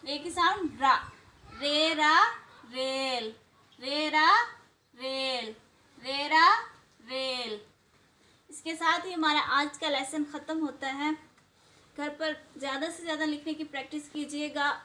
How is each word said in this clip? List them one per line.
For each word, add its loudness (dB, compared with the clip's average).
रे -6
की -8
sound 0
रा। 8
रे 0
रा, 6
रेल। -2
रे -2
रा, 6
रेल। -4
रे -4
रा, 6
रेल। -6
इसके -8
साथ 0
ही -8
हमारा 2
आज 0
का -4
lesson -2
ख़त्म -6
होता -4
है। -2
घर -4
पर -4
ज़्यादा -4
से -12
ज़्यादा -2
लिखने -4
की -6
प्रैक्टिस -8
कीजिएगा -4